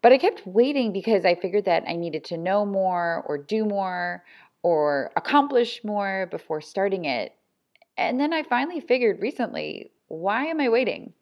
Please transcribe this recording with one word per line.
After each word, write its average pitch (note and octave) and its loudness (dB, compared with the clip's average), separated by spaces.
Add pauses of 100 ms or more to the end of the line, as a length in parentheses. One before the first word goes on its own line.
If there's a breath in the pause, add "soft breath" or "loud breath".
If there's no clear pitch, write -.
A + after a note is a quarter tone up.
But A#3+ 10
I C4+ 8
kept F4+ 0
waiting A#3+ 2
because F#3+ 0
I F3 4
figured F#3+ 4
that E3+ 2
I E3+ -4
needed E3 -4
to E3+ -8
know G3 0
more F3+ 0
or D3 -4
do G#3+ -2
more F3+ -4 (400 loud breath)
or D3 2
accomplish C#4 0
more G3 -4
before D#3+ -8
starting F#3+ -2
it. A#2+ -4 (640)
And B3 -2
then D4+ 0
I D#4 -2
finally C#4+ -4
figured B3 0
recently, F#3+ -6 (160)
why G3 -4
am D#4+ -4
I C4 2
waiting? A3+ -2